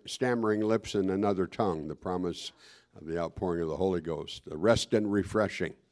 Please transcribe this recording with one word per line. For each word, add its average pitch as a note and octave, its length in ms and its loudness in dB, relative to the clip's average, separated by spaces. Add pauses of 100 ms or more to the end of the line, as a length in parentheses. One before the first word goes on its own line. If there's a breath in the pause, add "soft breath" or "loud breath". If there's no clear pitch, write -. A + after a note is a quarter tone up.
stammering A2+ 560 0
lips A2 340 0
and F#2+ 160 2
another F#2+ 340 2
tongue, E2 440 -2
the D2+ 60 -8
promise F2+ 580 -4 (420 loud breath)
of D2+ 100 -18
the E2 140 -4
outpouring E2+ 440 -2
of D#2+ 40 -2
the D2+ 80 -4
Holy F#2 240 2
Ghost, D#2 460 -8
the D#2+ 100 -10
rest A2 380 4
and G#2+ 180 2
refreshing. G2 600 0 (180)